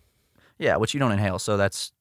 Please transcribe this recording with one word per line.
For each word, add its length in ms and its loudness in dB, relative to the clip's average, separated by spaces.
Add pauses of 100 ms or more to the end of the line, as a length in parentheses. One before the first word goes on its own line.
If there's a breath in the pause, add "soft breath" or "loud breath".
(580 soft breath)
Yeah, 200 2
which 160 0
you 60 -4
don't 120 2
inhale, 280 0
so 180 -2
that's 440 -2